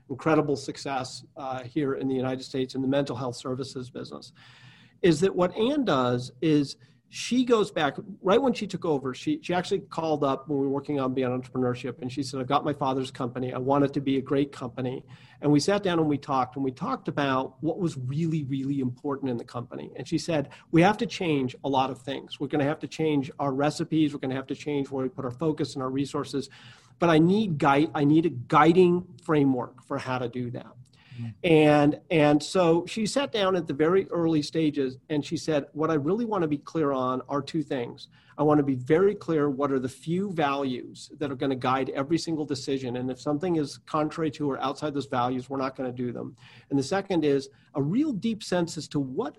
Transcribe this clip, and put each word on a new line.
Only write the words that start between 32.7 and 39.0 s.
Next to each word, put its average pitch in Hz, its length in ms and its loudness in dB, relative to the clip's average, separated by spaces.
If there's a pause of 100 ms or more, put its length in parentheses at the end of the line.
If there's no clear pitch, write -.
she 214 200 -4
sat 269 260 -2
down 190 240 2
at 165 120 -2
the 156 60 -4
very 165 360 2
early 165 320 2
stages 143 560 -2 (120)
and 147 160 0
she 165 120 -6
said, 143 360 0
"What 156 160 -2
I 160 60 2
really 180 300 0
wanna 196 220 0
be 147 100 0
clear 143 340 -2
on 127 360 -2
are 139 140 -2
two 156 220 -4
things. 123 440 -8 (300)
I 147 60 0
wanna 151 200 6
be 139 120 0
very 160 400 4